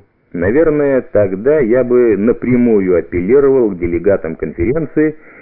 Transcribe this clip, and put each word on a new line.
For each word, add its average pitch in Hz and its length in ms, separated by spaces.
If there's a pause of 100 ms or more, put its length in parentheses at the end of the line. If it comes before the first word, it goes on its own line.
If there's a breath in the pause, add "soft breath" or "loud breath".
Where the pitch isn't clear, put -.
(320)
Наверное, 139 680
тогда 104 600
я 123 240
бы 120 320
напрямую 110 800
апеллировал 117 760
к 92 80
делегатам 85 560
конференции, 143 800 (280 loud breath)